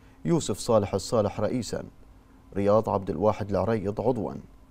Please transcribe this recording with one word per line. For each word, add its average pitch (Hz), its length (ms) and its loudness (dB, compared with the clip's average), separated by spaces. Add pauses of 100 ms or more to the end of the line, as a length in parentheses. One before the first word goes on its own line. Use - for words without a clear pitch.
(260)
يوسف 151 320 0
صالح 107 360 2
الصالح 101 460 0
رئيسا، 104 420 -4 (720)
رياض 101 340 4
عبد 98 220 0
الواحد 101 400 0
العريض 98 500 -2
عضوا، 101 320 -2 (380)